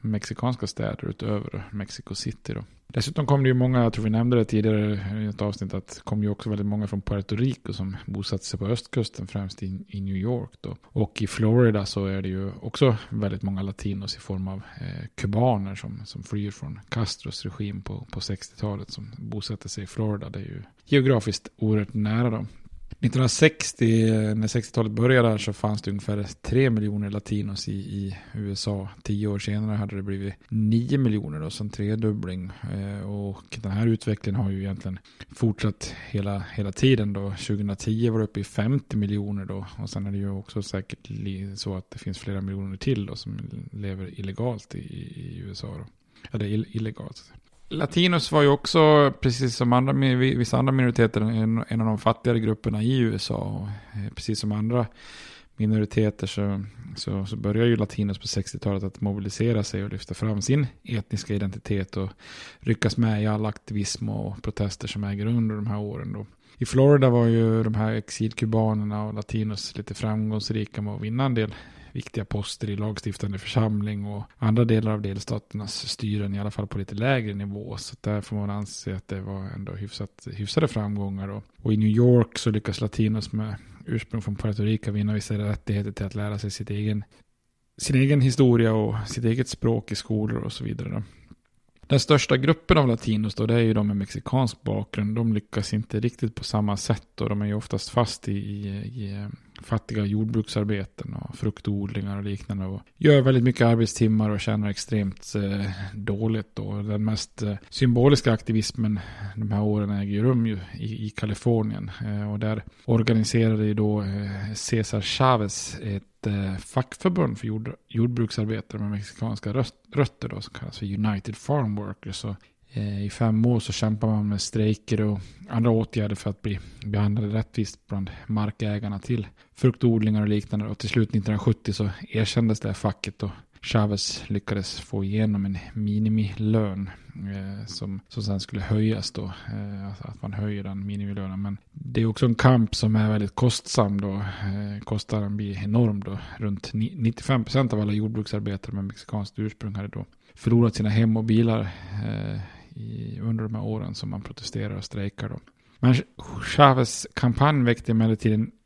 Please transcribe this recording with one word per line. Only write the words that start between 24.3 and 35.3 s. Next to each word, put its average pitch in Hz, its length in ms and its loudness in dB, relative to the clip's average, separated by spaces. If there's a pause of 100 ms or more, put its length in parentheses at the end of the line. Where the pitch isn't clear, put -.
när 110 120 0
sextiotalet 113 440 0
började 117 380 6
där, 110 80 2
så 101 160 -4
fanns 104 280 -2
det 101 100 -4
ungefär 101 360 -4 (140)
tre 131 280 4
miljoner 104 400 0
latinos 101 580 -4
i, 104 60 -4
i 98 440 -6 (160)
U 101 180 -4
S 98 160 -4
A. 98 220 -4 (140)
Tio 104 240 -2
år 101 120 -2
senare 107 360 -2
hade 101 200 -2
det 98 60 -4
blivit 98 320 -4 (160)
nio 117 480 2
miljoner 107 420 0
då, 78 100 -4
så - 140 -8
en 104 60 -6
tredubbling. 101 800 -2 (220)
Eh, 98 360 -6
och 101 340 -6 (180)
den 98 100 -4
här 107 160 2
utvecklingen 107 540 0
har 98 100 0
ju 95 80 -4
egentligen 95 400 -6 (320)